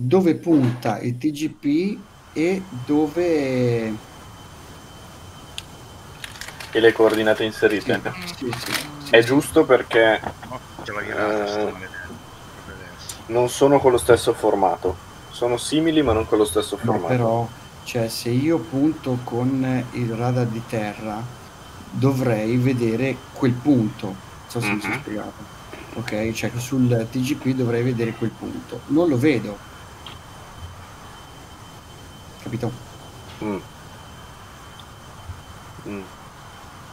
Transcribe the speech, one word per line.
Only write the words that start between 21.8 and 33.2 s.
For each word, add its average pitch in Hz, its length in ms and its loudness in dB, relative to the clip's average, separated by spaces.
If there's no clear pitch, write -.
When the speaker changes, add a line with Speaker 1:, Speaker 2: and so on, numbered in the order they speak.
Speaker 1:
dovrei 123 680 2
vedere 123 600 2
quel - 200 2
punto. 120 540 2
Non 95 80 -6
so 120 140 -6
se 104 120 0
mi 104 80 -2
sono 98 140 -4
Speaker 2:
Mhm. 143 60 -6
Speaker 1:
spiegato. 107 500 -10
Ok? 113 380 -2
Cioè, - 240 -4
sul 120 540 2
T 131 80 -2
G 135 160 0
P 131 180 -2
dovrei 120 300 2
vedere 113 300 0
quel 110 180 -2
punto. - 560 -10
Non 165 220 4
lo 127 80 4
vedo. 113 400 2
Capito? 120 300 -4